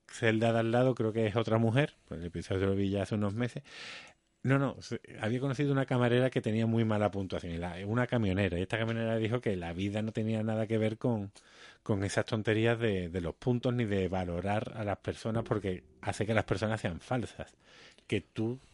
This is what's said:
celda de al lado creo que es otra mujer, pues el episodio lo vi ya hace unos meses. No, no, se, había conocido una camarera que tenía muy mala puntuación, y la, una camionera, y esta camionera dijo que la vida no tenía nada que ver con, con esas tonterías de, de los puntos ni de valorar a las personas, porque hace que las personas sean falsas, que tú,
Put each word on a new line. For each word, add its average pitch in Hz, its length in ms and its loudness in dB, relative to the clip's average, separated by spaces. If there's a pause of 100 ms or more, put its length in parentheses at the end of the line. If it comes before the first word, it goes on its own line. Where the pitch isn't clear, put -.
celda 113 460 2
de 117 60 2
al 113 120 2
lado 123 240 4
creo 110 180 0
que 113 140 2
es 98 80 -2
otra 113 220 2
mujer, 117 380 2 (120)
pues 80 120 -10
el 87 80 -8
episodio 92 400 -2
lo 98 80 2
vi 98 140 2
ya 98 140 0
hace 110 120 -2
unos 104 180 0
meses. 123 300 -6 (800)
No, 135 160 4
no, 135 220 0
se, - 180 -8 (220)
había 113 180 0
conocido 139 320 0
una 135 140 2
camarera 123 440 4
que 127 120 0
tenía 113 260 2
muy 113 160 4
mala 104 260 4
puntuación, 92 440 -4
y 82 40 -4
la, 87 180 -4 (120)
una 120 200 0
camionera, 95 520 2
y - 40 0
esta 110 140 -2
camionera 113 400 -2
dijo 110 220 0
que 107 160 -2
la 85 160 -6
vida 101 300 -2
no 110 100 -4
tenía 110 320 0
nada 110 240 0
que 110 100 0
ver 107 200 0
con, 107 340 0 (500)
con 98 220 0
esas 101 220 0
tonterías 110 520 2
de, 98 300 0
de 87 140 -2
los 82 140 -4
puntos 123 380 0
ni 120 120 0
de 98 240 0
valorar 92 640 -2
a 117 80 -6
las 98 140 -2
personas, 110 480 -4
porque 98 380 -2 (180)
hace 101 240 -2
que 110 80 0
las 104 100 2
personas 107 380 0
sean 85 180 -4
falsas, - 560 -6 (500)
que 104 140 0
tú, 113 400 -6 (140)